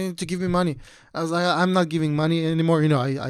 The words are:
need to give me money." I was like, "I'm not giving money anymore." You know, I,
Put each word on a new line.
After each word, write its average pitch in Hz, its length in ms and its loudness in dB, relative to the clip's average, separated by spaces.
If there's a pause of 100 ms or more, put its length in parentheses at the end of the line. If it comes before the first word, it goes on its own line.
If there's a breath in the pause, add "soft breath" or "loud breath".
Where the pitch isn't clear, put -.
need 175 100 -8
to 185 80 -6
give 175 140 -6
me 185 80 -2
money." 180 280 0 (380 soft breath)
I 160 80 -4
was 165 80 -4
like, 175 160 0
"I'm 180 260 2
not 180 160 2
giving 156 260 0
money 160 300 0
anymore." 165 380 2
You 156 60 4
know, 147 120 4
I, 131 100 -2 (200)